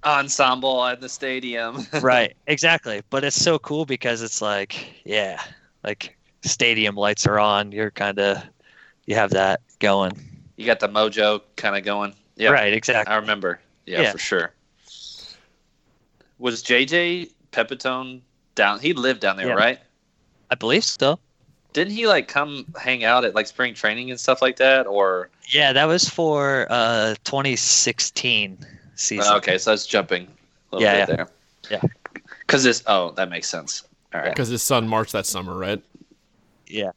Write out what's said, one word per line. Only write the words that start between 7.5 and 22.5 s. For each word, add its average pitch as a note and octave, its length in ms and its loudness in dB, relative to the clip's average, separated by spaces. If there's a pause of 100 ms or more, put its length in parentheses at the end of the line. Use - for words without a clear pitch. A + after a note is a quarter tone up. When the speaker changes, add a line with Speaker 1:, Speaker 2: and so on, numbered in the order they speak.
Speaker 2:
You're G#2 200 -4
kinda, G2+ 580 -2 (560)
you G#2+ 100 -4
have G2+ 160 2
that F#2+ 300 2 (180)
going. G2 320 2 (460)
Speaker 1:
You A2 80 -12
got A#2 160 2
the G#2 80 0
mojo G#2 520 0 (160)
kinda G2+ 240 -2
going. G2+ 320 -4 (220)
Yeah. A2 140 2
Speaker 2:
Right, G#2+ 240 4
exactly. A2 400 0
Speaker 1:
I G#2+ 40 2
remember. G2+ 420 -2 (260)
Yeah, - 160 -4
Speaker 2:
Yeah. A2 100 2
Speaker 1:
for - 60 -10
sure. E2+ 360 -4 (1800)
Was A#2+ 240 -4
J B2+ 240 2
J F3 440 -2 (220)
Pepitone B2+ 720 -4 (340)
down? G#2 240 2
He D#3 140 0
lived B2 280 0
down F#2+ 160 0
there, F#2 120 -6
Speaker 2:
Yeah. A#2+ 40 0
Speaker 1:
right? A2+ 260 2 (720)
Speaker 2:
I C3+ 40 0
believe C3+ 280 0
so. C#3+ 360 0 (540)
Speaker 1:
Didn't G3+ 200 -2
he, A3+ 140 -2
like, E3+ 200 4
come C#3+ 380 -4 (160)